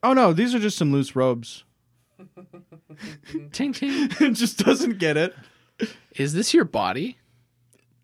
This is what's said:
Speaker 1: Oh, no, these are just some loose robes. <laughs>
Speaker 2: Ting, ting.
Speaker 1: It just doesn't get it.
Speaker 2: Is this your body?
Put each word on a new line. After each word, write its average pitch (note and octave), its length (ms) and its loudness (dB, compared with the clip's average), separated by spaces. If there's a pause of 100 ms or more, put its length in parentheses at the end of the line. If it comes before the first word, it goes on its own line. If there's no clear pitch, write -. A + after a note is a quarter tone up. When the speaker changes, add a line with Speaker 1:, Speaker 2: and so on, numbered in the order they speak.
Speaker 1:
Oh, B3+ 120 4
no, A#3 180 6
these A#3+ 220 0
are B3 40 2
just G#3 200 -2
some D3 140 2
loose C#3 220 0
robes. B2+ 500 -2 (540)
<laughs> F#3 260 -20 (1080)
Speaker 2:
Ting, C#4 200 -4
ting. C#4 360 -2 (120)
Speaker 1:
It C4+ 120 4
just A3+ 260 -2
doesn't A#3+ 400 0
get D#3 180 0
it. E3+ 180 -2 (800)
Speaker 2:
Is C#3+ 200 -4
this G3+ 180 -2
your D#4+ 140 6
body? A#2+ 500 -4 (880)